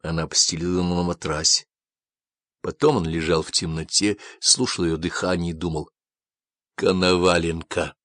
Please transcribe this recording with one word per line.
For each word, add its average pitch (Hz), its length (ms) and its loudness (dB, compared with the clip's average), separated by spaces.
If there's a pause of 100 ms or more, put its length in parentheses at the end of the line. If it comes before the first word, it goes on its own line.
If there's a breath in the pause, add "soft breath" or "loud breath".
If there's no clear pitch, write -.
Она 80 260 -2
постелила 87 520 0
ему 90 160 0
на 87 80 2
матрасе. 80 600 -2 (960)
Потом 143 360 2
он 87 100 0
лежал 80 360 0
в - 80 -10
темноте, 82 680 -2 (220 loud breath)
слушал - 460 2
её 80 120 0
дыхание 85 540 -2
и 82 40 -6
думал: 80 340 -4 (880)
«Коноваленко». 87 1300 2